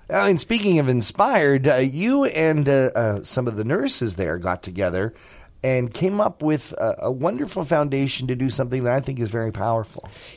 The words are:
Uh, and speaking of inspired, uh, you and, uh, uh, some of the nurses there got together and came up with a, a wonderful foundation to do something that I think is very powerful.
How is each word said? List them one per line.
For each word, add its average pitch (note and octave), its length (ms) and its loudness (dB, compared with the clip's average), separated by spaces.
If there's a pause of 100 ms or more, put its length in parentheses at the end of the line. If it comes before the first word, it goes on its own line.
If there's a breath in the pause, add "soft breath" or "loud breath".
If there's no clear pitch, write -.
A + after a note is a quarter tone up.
Uh, G3+ 180 2
and F3+ 120 4
speaking G3+ 400 2
of C3+ 100 4
inspired, C#3 760 2
uh, C#3 120 4
you F#3 480 2
and, D#3 420 2
uh, C3+ 260 4
uh, G#2+ 300 0
some B2 240 -2
of A2 80 -4
the G#2+ 80 -2
nurses B2+ 540 -2
there F2 200 -2
got F2+ 260 -4
together F#2 500 -2 (500 loud breath)
and B2+ 300 0
came F#3+ 260 -2
up G3+ 240 -2
with D3+ 300 0
a, A2 300 -2
a A#2 80 0
wonderful F#3 520 -4
foundation C#3 640 0
to B2+ 80 -2
do C3 140 -2
something B2+ 340 -2
that B2 100 0
I C3+ 60 0
think C3+ 220 -6
is A2 80 -4
very A2+ 240 -4
powerful. A2 540 -4 (300 loud breath)